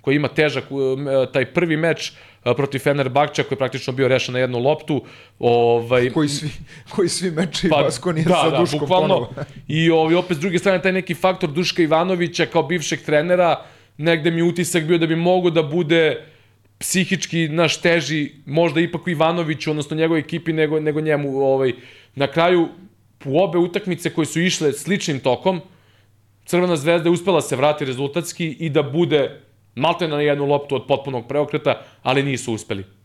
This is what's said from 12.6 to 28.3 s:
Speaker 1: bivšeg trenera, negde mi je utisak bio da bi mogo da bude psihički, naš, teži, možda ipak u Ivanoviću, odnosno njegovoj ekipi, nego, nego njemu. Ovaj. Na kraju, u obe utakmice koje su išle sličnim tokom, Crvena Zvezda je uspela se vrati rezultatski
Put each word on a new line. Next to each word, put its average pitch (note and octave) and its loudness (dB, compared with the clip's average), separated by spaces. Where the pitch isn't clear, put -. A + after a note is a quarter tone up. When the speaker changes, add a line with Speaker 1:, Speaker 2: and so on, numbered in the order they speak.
Speaker 1:
bivšeg D#3+ -4
trenera, E3 2
negde D#3+ 0
mi E3 -2
je E3 2
utisak E3+ 0
bio E3+ 2
da E3 2
bi D#3+ 0
mogo F3 2
da D#3+ 2
bude D#3 0
psihički, E3 -2
naš, D#3+ 0
teži, D#3 0
možda D#3 2
ipak E3+ -2
u F3+ -4
Ivanoviću, D#3+ 0
odnosno D3+ -4
njegovoj D#3+ 2
ekipi, - -6
nego, D#3 0
nego D3+ -2
njemu. D3 -2
Ovaj. C3+ 2
Na C#3 0
kraju, E3 2
u D3 0
obe F3+ 2
utakmice F3 -2
koje D#3 -2
su - -4
išle D#3+ 0
sličnim D#3+ -4
tokom, D3+ 0
Crvena F3 2
Zvezda D#3+ 0
je F3 4
uspela F3 2
se C3 -4
vrati D3 0
rezultatski C#3+ -6